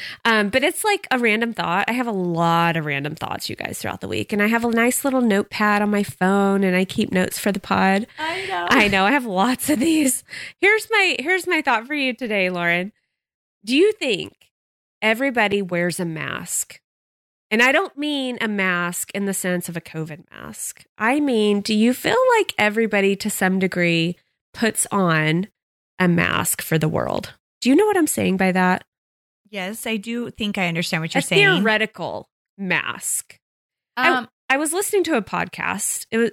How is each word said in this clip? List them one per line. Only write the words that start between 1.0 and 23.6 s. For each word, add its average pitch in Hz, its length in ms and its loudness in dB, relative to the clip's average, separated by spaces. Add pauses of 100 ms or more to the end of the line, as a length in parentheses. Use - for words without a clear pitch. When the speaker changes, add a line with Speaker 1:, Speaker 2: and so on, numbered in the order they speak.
Speaker 1:
a 262 80 2
random 233 340 2
thought. 170 360 0
I - 40 -2
have 247 140 -2
a 240 60 -4
lot 170 640 2
of 156 100 -4
random 147 300 -4
thoughts, - 340 -8
you - 60 -8
guys, - 240 -8
throughout - 200 -8
the - 80 -10
week. - 240 -4
And 208 100 0
I 208 40 2
have 226 180 0
a 240 60 0
nice 233 340 0
little 262 160 2
notepad 208 640 2
on 208 80 0
my 202 140 0
phone, 196 600 2
and 185 100 2
I 185 100 2
keep - 280 -2
notes 185 260 0
for 208 140 -2
the 196 80 -6
pod. 190 460 0 (120)
Speaker 2:
I 330 280 -6
know. 370 240 -4
Speaker 1:
I 214 180 4
know. 196 160 2
I 202 60 4
have 262 160 0
lots 220 420 0
of 294 120 2
these. 311 440 2 (360)
Here's 427 300 2
my, 381 280 2
here's 339 280 -2
my 339 140 0
thought 233 260 0
for 285 80 -6
you 262 200 -2
today, 208 340 -2
Lauren. 175 440 -2 (720)
Do 233 120 0
you 392 160 6
think 254 400 -4 (680)
everybody 220 580 0
wears 175 400 -2
a 180 60 -2
mask? - 720 -8 (720)
And 214 100 2
I 254 100 6
don't 320 280 0
mean 277 420 -4
a 226 80 -2
mask 180 680 -2
in 202 120 -4
the 196 80 -2
sense 180 340 -4
of 170 80 -10
a 165 60 -6
covid 160 480 -10
mask. - 560 -14 (100)
I 247 240 0
mean, 214 400 2
do 220 140 -2
you 220 180 4
feel - 240 -2 (220)
like - 180 0
everybody 208 600 2
to 208 120 -6
some 190 300 0
degree 175 580 0 (380)